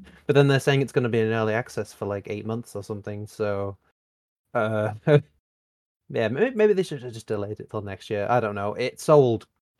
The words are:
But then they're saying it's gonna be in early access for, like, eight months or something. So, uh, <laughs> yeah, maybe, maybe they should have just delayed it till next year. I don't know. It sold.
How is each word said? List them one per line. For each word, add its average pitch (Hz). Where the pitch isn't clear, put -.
But 139
then 143
they're 139
saying 135
it's 120
gonna 123
be 113
in 110
early 110
access 113
for, -
like, 101
eight 104
months 113
or 101
something. 104
So, 101
uh, 110
<laughs> 147
yeah, 120
maybe, 208
maybe 214
they 185
should 135
have 123
just 113
delayed 104
it -
till 107
next 98
year. 101
I 123
don't 104
know. 104
It 123
sold. 131